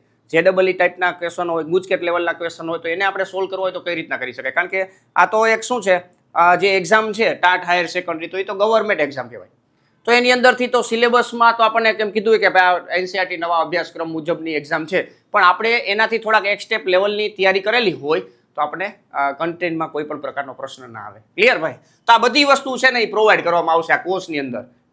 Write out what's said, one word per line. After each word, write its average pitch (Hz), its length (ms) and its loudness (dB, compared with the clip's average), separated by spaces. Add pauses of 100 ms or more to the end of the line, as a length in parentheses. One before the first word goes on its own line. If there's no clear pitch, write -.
(300)
જે 165 120 2
ડબલ 185 260 4
ઈ 185 40 0
ટાઈપના 180 400 0
ક્વેશ્ચન 175 380 -6
હોય, 165 140 -2
ગુજકેટ 180 380 -2
લેવલના 170 300 -2
ક્વેશ્ચન 165 360 -10
હોય 165 100 -4
તો 165 100 -8
એને 180 160 -4
આપણે 196 200 -2
સોલ્વ 190 240 -6
કરવો 190 140 -6
હોય 185 100 -2
તો 180 80 -10
કઈ 175 140 -6
રીતના 139 220 -8
કરી 123 160 -8
શકાય? 131 200 -8
કારણ 175 140 -2
કે 190 240 -6 (260)
આ 180 100 6
તો 220 200 2
એક 220 140 2
શું 240 220 -4
છે, 185 180 2 (340)
આ 175 200 4
જે 190 220 2
એક્ઝામ 214 360 2
છે 196 220 0
ટાટ 180 300 2
હાયર 175 220 0
સેકન્ડરી 170 400 -6
તો 170 120 -8
એ 196 60 -4
તો 202 100 -8
ગવર્મેન્ટ 208 460 2
એક્ઝામ 131 280 -4
કહેવાય. 107 200 -18 (560)
તો 226 80 2
એની 247 180 4
અંદરથી 247 360 4
તો 240 160 0
સિલેબસમાં 233 760 2
તો 233 60 2
આપણને 220 300 2
કેમ 220 180 -2
કીધું 214 220 0
હોય 214 60 4
કે 190 100 4
ભાઈ 185 140 4
આ 175 340 0
એન 185 80 -2
સી 185 140 -8
આર 185 60 2
ટી 180 120 -10
નવા 170 200 -2
અભ્યાસક્રમ 165 540 -4
મુજબની 160 420 -4
એક્ઝામ 156 340 -4
છે, 170 160 0 (280)
પણ 202 140 4
આપણે 196 280 4
એનાથી 220 460 0
થોડાક 208 280 2
એક 202 140 -2
સ્ટેપ 220 260 -4
લેવલની 208 420 2
તૈયારી 190 320 0
કરેલી 214 320 0
હોય 147 280 -2
તો - 420 -10
આપણે, 175 300 -6 (200)
અ, 139 200 -2
કન્ટેન્ટમાં 165 600 -4
કોઈ 151 120 -4
પણ 151 160 -10
પ્રકારનો 135 320 -8
પ્રશ્ન 131 380 -16
ના 113 100 -16
આવે. 104 200 -18
ક્લિયર 214 380 0
ભાઈ? 151 140 -4 (340)
તો 233 60 6
આ - 60 6
બધી 247 260 2
વસ્તુ 269 320 2
છે 262 140 2
ને 240 100 0
એ 208 100 -2
પ્રોવાઈડ 202 340 4
કરવામાં 165 300 0
આવશે 165 180 2
આ 151 40 2
કોર્સની 175 420 -4
અંદર, 120 240 -8 (300)